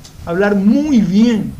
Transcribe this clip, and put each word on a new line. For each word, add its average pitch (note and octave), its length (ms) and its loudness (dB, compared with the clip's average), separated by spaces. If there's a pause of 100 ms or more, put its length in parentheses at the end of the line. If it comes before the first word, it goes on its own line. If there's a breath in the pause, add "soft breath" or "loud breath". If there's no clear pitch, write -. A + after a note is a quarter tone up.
(280)
hablar G3 260 0
muy B3 480 2
bien G3 580 0